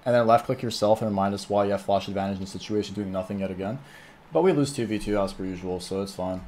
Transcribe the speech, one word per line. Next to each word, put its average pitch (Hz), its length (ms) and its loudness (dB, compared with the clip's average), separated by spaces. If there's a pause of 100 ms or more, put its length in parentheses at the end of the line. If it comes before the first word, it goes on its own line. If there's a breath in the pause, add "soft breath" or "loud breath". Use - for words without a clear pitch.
and 123 80 2
then 120 140 6
left 113 180 6
click 127 160 -2
yourself 107 400 2
and 113 80 -2
remind 101 240 0
us 101 160 -6
why 101 160 4
you 101 60 0
have 98 100 0
flash 98 260 2
advantage 98 300 -2
in 95 60 -8
the 95 60 -10
situation, 98 460 -4
doing 101 160 -4
nothing 95 280 -4
yet 95 120 -4
again. 95 280 -4 (520 loud breath)
But 160 120 2
we 185 80 6
lose 170 220 2
two 120 120 -2
v 107 140 0
two 104 200 0
as 98 140 0
per 98 120 -8
usual, 92 340 -4
so 95 220 -4
it's 98 120 -6
fine. 92 340 -6